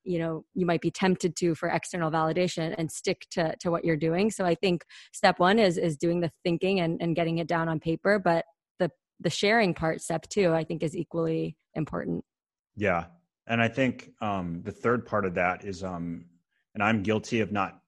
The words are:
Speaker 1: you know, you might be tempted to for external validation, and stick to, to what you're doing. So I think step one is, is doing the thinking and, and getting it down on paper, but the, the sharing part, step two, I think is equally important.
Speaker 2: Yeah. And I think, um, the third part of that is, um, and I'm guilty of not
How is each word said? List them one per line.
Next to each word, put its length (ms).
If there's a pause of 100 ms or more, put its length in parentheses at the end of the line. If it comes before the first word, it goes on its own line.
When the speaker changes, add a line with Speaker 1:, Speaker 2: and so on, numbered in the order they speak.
Speaker 1:
you 140
know, 340
you 140
might 160
be 80
tempted 460
to 180
for 160
external 400
validation, 680
and 160
stick 380
to, 300
to 100
what 160
you're 100
doing. 340
So 140
I 100
think 300 (300)
step 240
one 200
is, 200
is 180
doing 240
the 100 (140)
thinking 340
and, 220
and 160
getting 220
it 100
down 220
on 100
paper, 380
but 260 (340)
the, 120 (280)
the 120
sharing 420
part, 300
step 260
two, 240
I 100
think 200
is 120
equally 600 (160)
important. 500 (540)
Speaker 2:
Yeah. 300 (400)
And 160
I 60
think, 420 (100)
um, 420
the 100
third 340
part 180
of 120
that 280
is, 180
um, 440 (480)
and 80
I'm 200
guilty 380
of 100
not 380